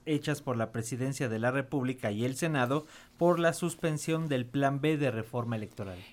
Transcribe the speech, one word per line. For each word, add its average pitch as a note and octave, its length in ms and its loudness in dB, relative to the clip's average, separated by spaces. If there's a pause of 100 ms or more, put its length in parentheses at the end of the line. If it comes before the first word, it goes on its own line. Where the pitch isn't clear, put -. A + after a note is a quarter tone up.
hechas D3 360 0
por B2+ 140 -2
la A2+ 160 0
Presidencia C3 560 -2
de A2 100 -2
la A#2+ 140 2
República C3 600 0
y G#2 120 0
el B2+ 140 0
Senado D3 480 0 (320)
por E3+ 200 6
la E3+ 140 4
suspensión D#3+ 760 -2
del B2+ 160 0
Plan C#3 340 2
B D#3 160 2
de C#3+ 160 2
reforma A#2 460 -2
electoral. G2 420 -8 (140)